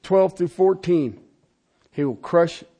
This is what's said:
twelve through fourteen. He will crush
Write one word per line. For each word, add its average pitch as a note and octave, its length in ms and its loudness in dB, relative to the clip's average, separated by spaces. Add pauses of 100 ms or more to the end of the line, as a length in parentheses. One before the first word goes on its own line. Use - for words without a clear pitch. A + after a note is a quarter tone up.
twelve F#3+ 320 2
through F3 140 -4
fourteen. F3 720 -2 (720)
He D3 120 -4
will B2 120 -4
crush - 480 -2 (160)